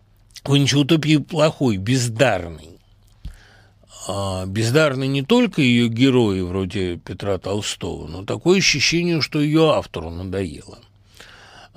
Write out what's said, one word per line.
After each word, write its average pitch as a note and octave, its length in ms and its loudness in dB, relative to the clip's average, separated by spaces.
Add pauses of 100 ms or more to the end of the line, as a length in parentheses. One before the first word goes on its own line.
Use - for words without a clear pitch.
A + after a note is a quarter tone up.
(440)
в - 80 -2
антиутопии C#3+ 640 2
плохой, C#3+ 600 0
бездарной. G2 960 -2 (1300)
А, F#2+ 400 -4
бездарны B2+ 640 0
не C#3 160 -2
только A3+ 380 2
ее A#2+ 260 4
герои, A#2 540 2
вроде F2+ 560 -4
Петра G2 400 -6
Толстого, F#2 680 -8
но F2 180 -12
такое D#3+ 320 2
ощущение, E3 640 0
что D3+ 180 -4
ее D3+ 300 4
автору F#2 400 -2
надоело. F2+ 680 -8 (960)